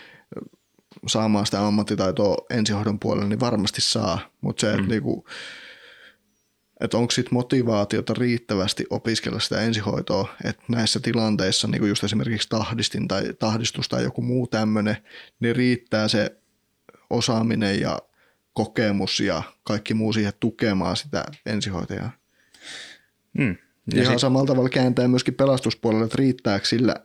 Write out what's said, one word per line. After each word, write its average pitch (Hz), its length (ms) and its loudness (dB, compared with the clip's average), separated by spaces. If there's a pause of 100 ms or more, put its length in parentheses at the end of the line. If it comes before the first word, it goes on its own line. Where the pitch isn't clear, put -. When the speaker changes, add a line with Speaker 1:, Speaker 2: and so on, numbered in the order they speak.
(360)
Speaker 1:
ö, - 40 -12 (680)
saamaan 107 380 2
sitä 104 220 0
ammattitaitoa 101 680 2 (120)
ensihoidon 107 500 0
puolella, 101 300 -2
niin 110 100 0
varmasti 120 420 0
saa. 95 480 -2 (120)
Mut - 180 -4
se, 107 140 2
et 101 80 2
Speaker 2:
Mm. 95 60 -2
Speaker 1:
niinku, - 400 -2 (1500)
et 117 120 -2
onks 117 220 2
sit 123 160 0
motivaatiota 117 840 2
riittävästi 117 720 0
opiskella 110 500 -2
sitä - 220 -2
ensihoitoa, 104 840 -2
et 104 140 -6 (120)
näissä 113 300 0
tilanteissa, 110 680 0
niinku 107 200 0
just 101 160 0
esimerkiksi 107 460 -2
tahdistin 110 580 -2
tai 95 160 -2 (160)
tahdistus - 500 -2
tai - 140 0
joku 123 180 -4
muu 123 260 0
tämmönen, 107 500 0 (420)
niin 117 160 0
riittää 123 520 2
se 107 300 0 (720)
osaaminen 110 720 2
ja - 180 -2 (540)
kokemus 104 640 0
ja 87 240 0 (200)
kaikki 104 300 -2
muu 110 200 0
siihen 104 260 0
tukemaan 95 580 0
sitä 101 260 -4 (220)
ensihoitajaa. 98 640 -4 (1300)
Speaker 2:
Mm. 117 180 0 (380)
Ja 127 80 4
Speaker 1:
Ihan 127 120 4
Speaker 2:
sit 123 60 2
Speaker 1:
samalla 135 280 4
tavalla 131 220 2
kääntää 127 380 2
myöskin 123 260 2
pelastuspuolelle, 117 720 2
että 113 120 -4
riittääkö 123 480 2
sillä 120 400 2